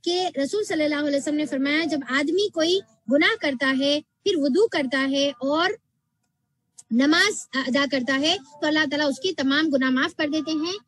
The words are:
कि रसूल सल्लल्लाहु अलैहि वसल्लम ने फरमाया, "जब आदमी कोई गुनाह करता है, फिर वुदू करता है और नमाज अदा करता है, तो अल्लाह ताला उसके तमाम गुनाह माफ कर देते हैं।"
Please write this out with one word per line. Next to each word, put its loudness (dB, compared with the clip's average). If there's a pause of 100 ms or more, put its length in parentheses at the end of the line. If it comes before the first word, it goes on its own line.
कि -2
रसूल -2
सल्लल्लाहु -2
अलैहि 0
वसल्लम -2
ने 0
फरमाया, -2
"जब -2
आदमी 0
कोई 0 (280)
गुनाह 4
करता -2
है, 0
फिर -4
वुदू 2
करता -2
है 0
और -2 (1160)
नमाज 2 (200)
अदा 2
करता -2
है, 0
तो -6
अल्लाह 2
ताला 0
उसके -2
तमाम 0
गुनाह 2
माफ 0
कर -2
देते -2
हैं।" -2 (120)